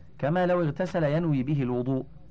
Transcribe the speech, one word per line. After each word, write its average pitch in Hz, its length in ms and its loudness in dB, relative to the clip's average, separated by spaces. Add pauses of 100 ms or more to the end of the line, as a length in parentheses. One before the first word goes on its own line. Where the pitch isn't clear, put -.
(180)
كما 175 280 2
لو 180 160 4
اغتسل 175 420 0
ينوي 151 380 2
به 143 200 0
الوضوء، 123 440 0 (240)